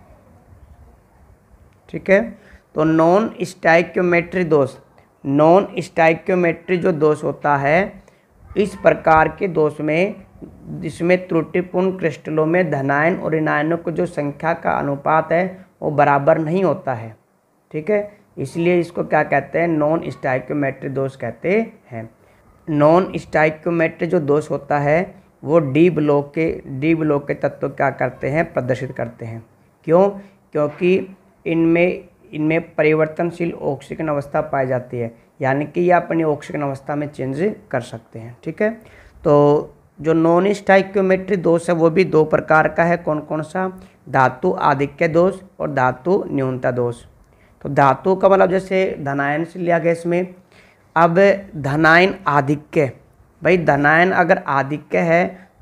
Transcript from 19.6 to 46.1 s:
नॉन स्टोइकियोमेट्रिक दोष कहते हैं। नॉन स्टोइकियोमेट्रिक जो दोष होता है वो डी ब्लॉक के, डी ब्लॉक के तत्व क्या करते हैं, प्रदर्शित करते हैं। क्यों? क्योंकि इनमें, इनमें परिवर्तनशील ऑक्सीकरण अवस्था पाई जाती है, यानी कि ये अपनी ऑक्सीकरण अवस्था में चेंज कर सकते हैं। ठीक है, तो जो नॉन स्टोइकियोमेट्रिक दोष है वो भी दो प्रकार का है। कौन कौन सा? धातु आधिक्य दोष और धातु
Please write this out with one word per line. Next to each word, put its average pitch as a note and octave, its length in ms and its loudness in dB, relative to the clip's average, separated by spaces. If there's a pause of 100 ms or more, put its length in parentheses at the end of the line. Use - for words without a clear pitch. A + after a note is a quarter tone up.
नॉन D#3 400 0
स्टोइकियोमेट्रिक C3+ 840 -6
दोष C3+ 220 -4
कहते F#3 560 -4 (180)
हैं। A2+ 180 -14 (600)
नॉन D#3+ 480 4
स्टोइकियोमेट्रिक D#3+ 960 -2
जो F3 100 0
दोष D3 300 -2
होता D3 300 -4
है D#3 340 0 (300)
वो D3 160 2
डी D3+ 300 4
ब्लॉक D3 440 0
के, D#3+ 320 -4
डी C#3+ 280 -2
ब्लॉक D3 320 -2
के C#3+ 100 -4
तत्व - 340 -6
क्या C#3 220 -2
करते C3 360 -4
हैं, D#3+ 240 -2
प्रदर्शित B2+ 400 -4
करते A#2 340 -10
हैं। A2+ 180 -14 (420)
क्यों? F3+ 220 4 (460)
क्योंकि F3+ 600 -2 (280)
इनमें, E3 600 0 (280)
इनमें D#3 420 -2
परिवर्तनशील D#3 800 0
ऑक्सीकरण D3+ 560 -8
अवस्था D3 340 -4
पाई C#3 240 -2
जाती B2+ 320 -4
है, A#2 140 -6 (280)
यानी C#3 260 0
कि D3+ 140 -6
ये F3 120 2
अपनी E3 320 0
ऑक्सीकरण D3+ 380 -4
अवस्था C#3 340 -6
में D3 120 -6
चेंज C#3+ 460 -6 (160)
कर B2+ 120 -4
सकते - 360 -16
हैं। A#2 260 -18
ठीक D#3+ 180 -6
है, G#3+ 80 0 (540)
तो D3 500 4 (240)
जो D#3 140 -2
नॉन E3+ 400 2
स्टोइकियोमेट्रिक F#3+ 920 0
दोष E3 280 0
है F3 60 2
वो D#3+ 140 4
भी E3+ 160 2
दो D#3 200 4
प्रकार - 420 2
का D#3+ 160 0
है। E3+ 140 0
कौन D#3 220 -4
कौन D#3 240 -8
सा? F#3 220 -6 (440)
धातु C3 420 0
आधिक्य C#3+ 560 0
दोष F3+ 320 2 (200)
और D#3 120 -6
धातु C3 560 0